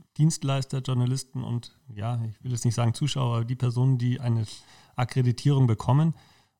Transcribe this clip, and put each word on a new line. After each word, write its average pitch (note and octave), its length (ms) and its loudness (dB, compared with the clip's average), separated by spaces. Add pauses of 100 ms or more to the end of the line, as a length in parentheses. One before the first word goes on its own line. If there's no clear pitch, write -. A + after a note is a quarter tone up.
(180)
Dienstleister, C#3 600 0
Journalisten B2+ 640 -2
und, A#2+ 340 -6 (160)
ja, A2+ 300 -4
ich A2+ 200 -10
will B2+ 80 -6
jetzt A#2+ 140 -4
nicht A#2 80 4
sagen A#2 220 0
Zuschauer, C3 400 -2
aber A2+ 100 -2
die B2+ 100 -4
Personen, B2 440 2
die B2 200 0
eine A2+ 260 0 (500)
Akkreditierung B2+ 720 2
bekommen. C#3+ 480 2 (440)